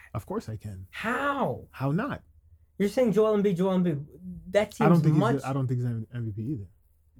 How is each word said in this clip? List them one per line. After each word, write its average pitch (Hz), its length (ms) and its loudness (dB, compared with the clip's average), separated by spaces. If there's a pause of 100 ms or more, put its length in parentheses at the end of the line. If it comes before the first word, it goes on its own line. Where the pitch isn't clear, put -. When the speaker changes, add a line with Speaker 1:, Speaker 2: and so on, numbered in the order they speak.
(140)
Speaker 1:
Of - 120 -8
course 117 220 -8
I 110 80 -8
can. 95 340 -14
Speaker 2:
How? 262 800 -4
Speaker 1:
How 135 220 -4
not? 208 300 -4 (560)
Speaker 2:
You're 196 100 2
saying 233 240 2
Joel 214 240 4
Embiid, 202 200 2
Joel 185 220 2
Embiid. 160 260 0 (460)
That 208 240 0
seems 147 120 2
Speaker 1:
I - 20 8
don't 165 140 6
think 151 140 4
Speaker 2:
much 220 180 4
Speaker 1:
he's 131 100 -2
a, 127 40 -4
I 139 40 -2
don't 135 160 0
think 123 120 0
he's 123 80 -2
an 113 260 -6
M 120 100 -6
V 110 80 -6
P 107 100 -8 (100)
either. 98 160 -8 (520)